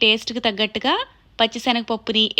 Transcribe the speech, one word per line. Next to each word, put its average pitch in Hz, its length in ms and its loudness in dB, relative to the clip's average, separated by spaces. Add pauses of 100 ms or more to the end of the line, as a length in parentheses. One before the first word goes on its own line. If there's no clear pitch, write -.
టేస్ట్‌కి 226 440 0
తగ్గట్టుగా 214 460 0 (460)
పచ్చిశనగపప్పుని 226 840 0 (140)